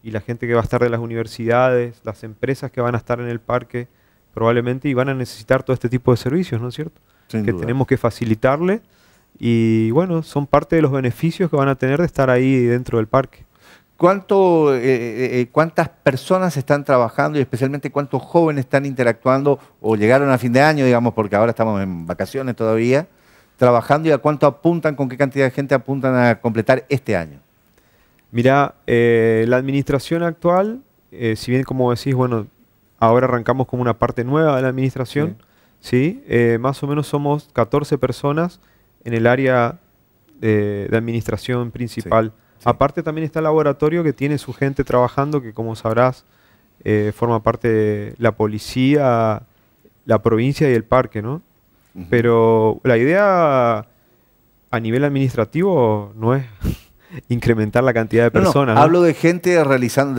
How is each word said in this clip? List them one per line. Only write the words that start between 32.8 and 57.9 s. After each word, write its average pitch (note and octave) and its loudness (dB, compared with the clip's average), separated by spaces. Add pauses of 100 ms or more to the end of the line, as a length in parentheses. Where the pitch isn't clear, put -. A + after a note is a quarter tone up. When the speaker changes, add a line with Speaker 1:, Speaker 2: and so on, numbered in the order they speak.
Speaker 1:
ahora A#2 4
arrancamos B2 -2
como B2 -4
una A#2+ -2
parte A#2+ -2
nueva D3 2
de B2+ 0
la C3 0
administración, C3 -4 (440)
Speaker 2:
Sí. D#3 -2
Speaker 1:
¿sí? - -20
Eh, A#2 2
más C3 -4
o C#3+ -6
menos C#3+ -2
somos C#3+ -4
catorce D3 -2
personas C#3+ -4 (440)
en A#2+ -6
el A2+ 0
área B2+ 0 (600)
de, G#2 -2
de A2+ 0
administración A#2 -4
principal. A2+ -2 (120)
Speaker 2:
Sí, - -20 (160)
sí. - -20
Speaker 1:
Aparte C#3 0
también D#3 -6
está D3+ -6
el D#3+ -2
laboratorio D#3 0
que D3 0
tiene C#3+ -4
su C3 -10
gente C#3 -2
trabajando, C3+ -2
que A2 -14
como A2+ -6
sabrás, A#2 -2 (600)
eh, G#2 0
forma A#2 -2
parte A#2 -2
de G#2+ -2
la A2+ 2
policía, A#2 0 (640)
la A2 2
provincia B2 0
y B2 4
el A2 0
parque, A#2 -2
¿no? C3+ -8 (540)
Speaker 2:
Ujú. F2+ -14
Speaker 1:
Pero A2+ 2
la B2 2
idea C#3 2 (840)
a A#2+ -4
nivel A#2 -2
administrativo B2+ 0
no A2+ 0
es C3+ -4 (180)
<laughs> - -10
incrementar A#2 0
la C3 2